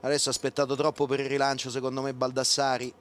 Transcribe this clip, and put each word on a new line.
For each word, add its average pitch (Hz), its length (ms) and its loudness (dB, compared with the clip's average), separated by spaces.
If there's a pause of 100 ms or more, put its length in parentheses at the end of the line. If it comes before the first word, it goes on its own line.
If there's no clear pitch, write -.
Adesso 139 280 2
ha 131 40 0
aspettato 135 420 0
troppo 147 320 2
per 135 140 0
il 135 80 -4
rilancio, 135 420 0
secondo 131 320 -4
me, 139 100 -4
Baldassari. 127 880 0